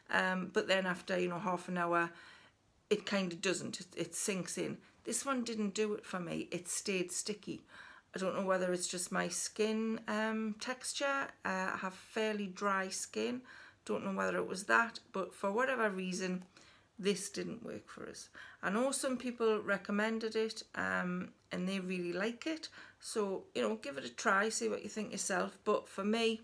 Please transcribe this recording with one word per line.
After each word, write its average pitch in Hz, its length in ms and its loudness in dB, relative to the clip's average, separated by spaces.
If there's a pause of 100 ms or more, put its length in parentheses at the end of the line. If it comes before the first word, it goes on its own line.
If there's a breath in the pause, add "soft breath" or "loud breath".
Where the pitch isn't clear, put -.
(100 loud breath)
Um, 185 420 2
but 208 140 4
then 190 200 4
after, 180 320 0
you 180 100 2
know, 175 100 -2
half 180 300 -2
an 180 100 0
hour, 170 320 4 (800 loud breath)
it 208 160 2
kind 190 260 0
of 170 80 -8
doesn't. - 400 0
It, - 60 -14 (100)
it 165 200 -4
sinks 190 420 -2
in. 151 200 -2 (260 loud breath)
This - 200 -2
one 254 200 2
didn't 214 300 0
do 214 200 2
it - 100 -6
for - 140 -4
me. 160 320 -4
It 175 180 -4
stayed 180 440 0
sticky. - 500 -4 (520 loud breath)
I 190 40 -4
don't 185 160 0
know 196 100 0
whether 185 280 4
it's 180 160 0
just 180 240 -4
my 180 160 2
skin, 220 800 0
um, 220 500 0
texture. 277 720 -2 (160)
Uh, 190 300 0
I - 60 -2
have 185 140 -2
fairly 214 520 0
dry 190 420 2
skin. 226 540 -2 (420 loud breath)
Don't 208 200 -2
know 196 80 0
whether 190 240 2
it 180 120 0
was 190 160 -4
that, 226 340 4 (140)
but 190 200 -2
for 196 200 -2
whatever 240 380 2
reason, 185 540 -2 (540 loud breath)
this 190 320 0
didn't 180 340 -6
work - 240 -10
for - 200 -12
us. - 220 -14 (320 loud breath)
I 180 80 0
know 240 200 4
some 262 260 0
people 240 440 2
recommended 214 720 0
it, 220 300 0 (100)
um, 185 560 0 (220)
and 185 140 0
they 196 140 0
really 180 320 -2
like 220 340 -2
it. 320 220 -4 (300 loud breath)
So, 196 460 -2 (100)
you 247 80 2
know, 220 140 2
give 277 200 -6
it 254 80 -4
a 247 60 -6
try, 208 380 4
see 220 200 0
what 208 140 -2
you 208 60 -6
think 208 240 -6
yourself. 190 520 0
But - 240 4
for 196 160 -4
me 226 400 4